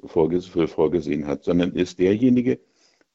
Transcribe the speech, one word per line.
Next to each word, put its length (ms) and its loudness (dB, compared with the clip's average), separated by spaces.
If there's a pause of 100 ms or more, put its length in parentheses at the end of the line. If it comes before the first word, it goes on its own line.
vorges-, 420 0
für 200 -2
vorgesehen 600 -2
hat, 180 -6
sondern 300 0
ist 240 -4
derjenige, 600 2 (560)